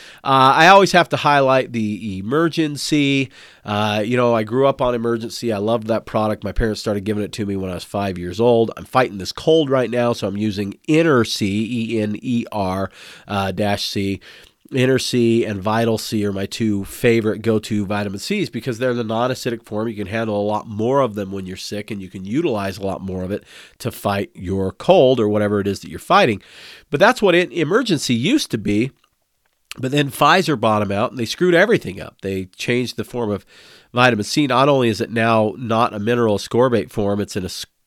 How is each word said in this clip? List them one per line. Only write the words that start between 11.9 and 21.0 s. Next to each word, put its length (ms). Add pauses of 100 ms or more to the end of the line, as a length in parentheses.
N 220
E 300
R, 360 (380)
uh, 240
dash 380
C. 320 (520)
Enersea 800
and 100
Vital 380
C 260
are 80
my 140
two 380
favorite 580
go-to 420
vitamin 360
C's 280
because 300
they're 140
in 40
the 60
non-acidic 640
form. 240
You 80
can 100
handle 340
a 60
lot 220
more 320